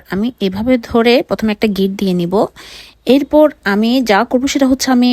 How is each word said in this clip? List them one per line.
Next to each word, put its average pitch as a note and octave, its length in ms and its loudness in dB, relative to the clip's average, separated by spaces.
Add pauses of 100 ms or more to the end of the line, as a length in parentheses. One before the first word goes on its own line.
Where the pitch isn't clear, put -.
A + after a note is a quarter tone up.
আমি G3+ 180 -4 (120)
এভাবে G3+ 380 -2
ধরে A#3 360 0 (100)
প্রথমে G#3+ 280 -4
একটা G#3 160 -4
গিট G3 240 -2
দিয়ে G3 220 -4
নিব। F3 200 -2 (720)
এরপর D4 400 4 (180)
আমি G#3 280 0 (120)
যা G#3 200 2
করব B3 240 -2
সেটা C#4 200 0
হচ্ছে C4 240 -2
আমি B3 220 2